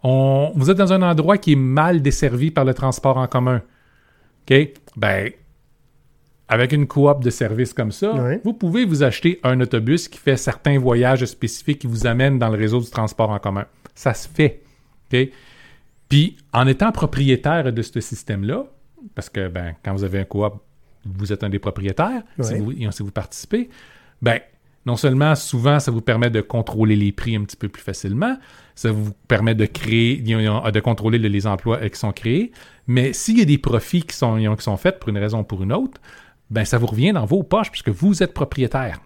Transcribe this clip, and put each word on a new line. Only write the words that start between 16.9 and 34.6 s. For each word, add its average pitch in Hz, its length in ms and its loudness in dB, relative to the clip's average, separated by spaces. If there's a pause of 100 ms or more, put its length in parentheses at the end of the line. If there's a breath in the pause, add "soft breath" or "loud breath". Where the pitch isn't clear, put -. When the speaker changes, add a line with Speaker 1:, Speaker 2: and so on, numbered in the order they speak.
Speaker 1:
propriétaire 139 840 0
de 113 80 -4
ce - 180 -6
système-là, 110 680 -6 (500)
parce - 140 -12
que, 95 180 -6
ben, 87 260 -8 (100)
quand 98 100 -4
vous 98 100 -4
avez 98 160 -4
un 95 40 -4
coop, 104 380 -4 (420)
vous 101 300 -6
êtes 98 100 -6
un 101 60 -4
des 98 100 -4
propriétaires, 147 640 -4 (180)
si 110 140 -4
Speaker 2:
Ouais. 107 60 -4
Speaker 1:
vous, 107 320 -6
si - 120 -10
vous 98 80 -8
participez, - 580 -6 (520 loud breath)
ben, 117 180 0 (460)
non 120 120 -2
seulement, 143 360 2
souvent, 143 460 2
ça 135 100 -2
vous 113 120 -2
permet 120 280 0
de 110 120 0
contrôler 110 540 0
les 101 160 2
prix 113 240 -4
un 104 80 -2
petit - 140 -10
peu 104 120 -8
plus - 120 -18
facilement, 127 560 -4 (380 loud breath)
ça 113 160 -2
vous 107 220 -2 (140)
permet 113 280 2
de 107 100 2
créer, 117 520 0
de 110 640 0
contrôler 110 380 0
le, 110 100 0
les 101 200 0
emplois, 107 340 -2
euh, 107 80 -4
qui - 100 -12
sont 107 120 -2
créés, 160 400 -2 (340 loud breath)
mais 127 280 0
s'il 226 260 0
y - 20 6
a 190 40 6
des 143 120 4
profits 117 460 0
qui - 120 -14
sont, 113 220 0 (180)
qui - 80 -12